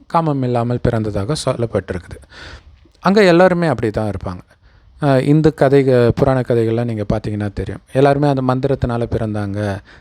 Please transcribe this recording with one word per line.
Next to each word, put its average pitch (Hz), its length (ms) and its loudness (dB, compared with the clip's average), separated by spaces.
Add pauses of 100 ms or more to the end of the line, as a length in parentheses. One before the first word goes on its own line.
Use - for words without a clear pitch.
காமம் 151 360 -2
இல்லாமல் 120 360 -2 (100)
பிறந்ததாக 107 460 -2 (100)
சொல்லப்பட்டிருக்குது. 113 720 -6 (840)
அங்க 202 240 4
எல்லாருமே 175 420 4
அப்படி 117 240 -2
தான் 107 200 -2
இருப்பாங்க. 92 280 -8 (640)
அஹ், 135 220 2
இந்து 156 340 2
கதைக-, 131 520 4
புராண 131 320 2
கதைகள்லாம் 117 440 0
நீங்க 110 200 -6 (100)
பார்த்தீங்கன்னா 104 380 -6
தெரியும். 98 280 -10 (120)
எல்லாருமே 143 420 2
அந்த 131 80 -2
மந்திரத்தினால 127 600 -2
பிறந்தாங்க, 104 760 -4 (220)